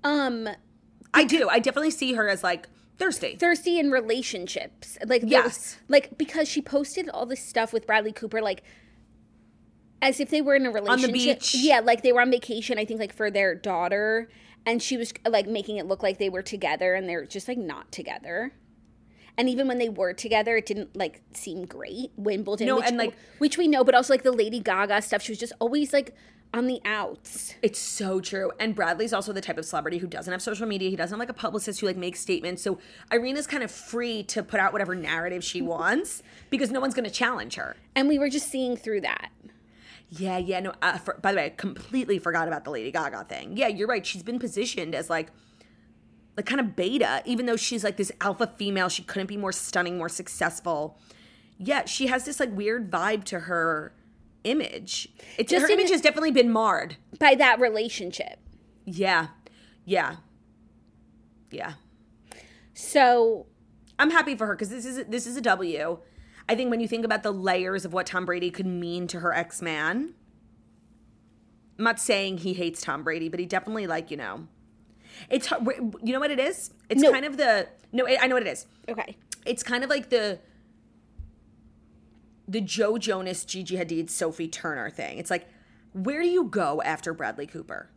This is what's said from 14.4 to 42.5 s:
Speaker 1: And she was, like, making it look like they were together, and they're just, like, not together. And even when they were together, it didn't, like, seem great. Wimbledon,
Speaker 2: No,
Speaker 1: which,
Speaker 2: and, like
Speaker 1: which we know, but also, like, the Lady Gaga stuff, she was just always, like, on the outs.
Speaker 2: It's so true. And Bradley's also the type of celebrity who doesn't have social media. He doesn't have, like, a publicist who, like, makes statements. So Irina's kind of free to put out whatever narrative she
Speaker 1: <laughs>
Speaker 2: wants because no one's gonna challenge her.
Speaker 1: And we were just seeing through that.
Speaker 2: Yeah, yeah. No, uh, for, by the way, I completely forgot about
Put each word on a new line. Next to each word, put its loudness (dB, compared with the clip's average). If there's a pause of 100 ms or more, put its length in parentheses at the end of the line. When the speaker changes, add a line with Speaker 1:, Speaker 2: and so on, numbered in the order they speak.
Speaker 1:
And 2
she -2
was, -6 (160)
like, 6
making -4
it -4
look -2
like 0
they 0
were -4
together, 0
and -2
they're -4
just, -10
like, -4
not -8
together. -8 (840)
And 4
even 2
when 0
they 2
were 0
together, 2
it 0
didn't, -6
like, -4 (120)
seem -8
great. -10
Wimbledon, -2
Speaker 2:
No, 4
Speaker 1:
which, 0
Speaker 2:
and, 2
like 0 (240)
Speaker 1:
which 2
we 4
know, 6
but 8
also, 6
like, 4
the 6
Lady 2
Gaga 2
stuff, -2
she -8
was -10
just -8
always, 2
like, 2 (380)
on 0
the -2
outs. -6
Speaker 2:
It's 2
so -2
true. -4
And 0
Bradley's 0
also -2
the -4
type -6
of -6
celebrity -4
who -4
doesn't -8
have -6
social -4
media. -2
He -2
doesn't -4
have, -8
like, -6
a -8
publicist -6
who, -2
like, -2
makes -6
statements. -2
So -2 (320)
Irina's 0
kind -4
of -6
free -6
to -4
put -2
out 4
whatever -2
narrative -4
she -4
Speaker 1:
<laughs> -
Speaker 2:
wants 0 (260)
because 0
no -2
one's 0
gonna -2
challenge -4
her. -8 (180)
Speaker 1:
And 4
we 6
were 2
just -2
seeing -2
through -2
that. -4 (800)
Speaker 2:
Yeah, -4
yeah. -2
No, -6
uh, 2
for, -6
by 0
the 2
way, 0
I -4
completely -4
forgot 0
about -6